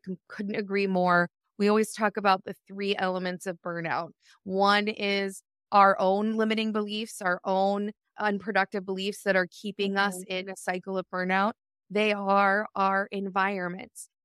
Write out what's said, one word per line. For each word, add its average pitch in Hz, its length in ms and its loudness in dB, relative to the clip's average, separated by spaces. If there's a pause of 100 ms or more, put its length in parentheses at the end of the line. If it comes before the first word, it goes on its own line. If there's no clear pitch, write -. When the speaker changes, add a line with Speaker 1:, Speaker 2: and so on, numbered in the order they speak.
Speaker 1:
c-, 185 80 -10 (160)
couldn't 202 260 -8
agree 196 320 -2
more. 180 420 2 (280)
We 202 120 2
always 214 240 2
talk 208 240 -2
about 196 280 2
the - 80 -10 (140)
three 196 280 -4
elements 185 520 -4
of 175 180 -6
burnout. 165 440 -4 (340)
One 202 440 4
is 202 540 -2 (300)
our 196 280 8
own 208 380 2
limiting 220 340 0
beliefs, 214 500 -6
our 185 220 -2
own 202 480 0 (280)
unproductive 196 680 -2
beliefs 190 380 -6
that 196 120 2
are 180 140 2
keeping 196 480 -4
us 196 220 2
Speaker 2:
Mm-hmm. 185 280 -8
Speaker 1:
in - 20 -10
a 190 80 -10
cycle 185 400 -4
of 185 160 -4
burnout. 190 400 0 (360)
They 208 240 2
are 202 640 2
our 196 360 0
environments, 190 1000 -4 (160)